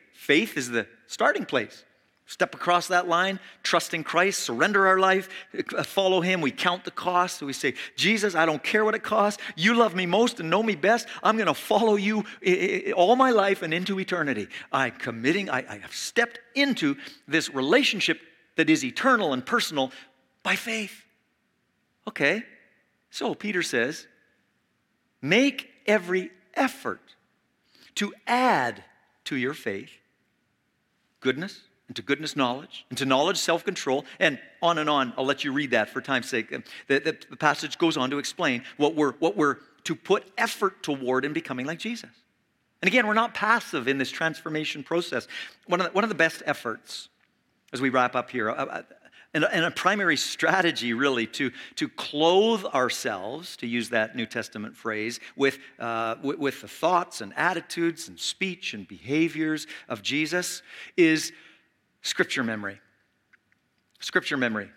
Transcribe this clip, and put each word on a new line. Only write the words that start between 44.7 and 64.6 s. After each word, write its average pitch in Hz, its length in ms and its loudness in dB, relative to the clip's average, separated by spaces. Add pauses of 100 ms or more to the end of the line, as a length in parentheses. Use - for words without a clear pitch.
process. 165 460 -4 (380)
One 175 140 0
of 180 80 -2
the, - 40 -12
one 196 100 2
of 226 60 0
the 202 80 -6
best 160 300 2
efforts, - 640 -8 (640)
as 127 80 -6
we 131 100 0
wrap 123 260 2
up 120 140 -4
here, 113 200 -2
uh, - 40 -4
uh, - 280 -6 (520)
and, 156 100 2
and 165 200 0
a 165 60 0
primary 185 460 0
strategy, 160 760 0
really, 120 340 2
to, 127 240 -4 (260)
to 147 120 -4
clothe 185 800 2
ourselves, 123 920 -4
to 127 80 -8
use 117 240 -4
that 110 240 0
New 120 120 -6
Testament 107 500 -10
phrase, 110 440 -6 (160)
with, 135 220 2 (200)
uh, 113 380 -2
w-, - 220 -4
with 139 220 -2
the 107 80 -16
thoughts 175 520 0
and 101 160 -12
attitudes 170 720 -2
and 185 120 -18
speech - 520 -6
and 104 140 -12
behaviors 156 800 -2 (220)
of 110 140 -8
Jesus, 156 600 -2 (340)
is 160 360 4 (720)
Scripture - 400 -2
memory. 104 380 -6 (1200)
Scripture - 360 -2
memory. 110 400 -2